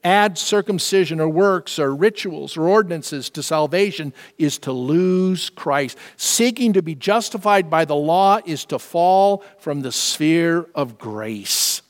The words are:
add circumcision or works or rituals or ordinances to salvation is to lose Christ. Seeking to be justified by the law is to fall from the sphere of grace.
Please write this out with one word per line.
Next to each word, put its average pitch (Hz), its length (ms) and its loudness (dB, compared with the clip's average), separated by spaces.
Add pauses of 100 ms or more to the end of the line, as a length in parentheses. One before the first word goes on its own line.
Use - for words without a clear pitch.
add 196 340 2
circumcision 190 800 0
or 160 100 0
works 180 500 0
or 139 160 0
rituals 151 640 -2
or 160 100 2
ordinances 170 600 0
to 156 120 -10
salvation 156 720 -2 (240)
is 147 220 0
to - 120 -6
lose 180 800 0
Christ. 139 480 -2 (220)
Seeking 233 560 2
to 190 80 4
be 160 120 -6
justified 190 760 0
by 160 160 2
the 147 100 0
law 185 480 4
is 156 220 -6
to 135 120 -6
fall 190 640 2 (160)
from 143 220 -6
the 131 120 -8
sphere 165 800 0
of 123 240 -6
grace. 107 920 -6